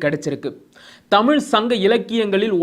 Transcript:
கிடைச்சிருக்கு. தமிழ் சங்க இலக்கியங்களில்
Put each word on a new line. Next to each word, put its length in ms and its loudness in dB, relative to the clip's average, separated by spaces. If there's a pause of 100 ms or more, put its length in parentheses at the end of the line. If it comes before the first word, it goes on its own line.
கிடைச்சிருக்கு. 480 -4 (600)
தமிழ் 280 4 (100)
சங்க 220 0 (120)
இலக்கியங்களில் 760 0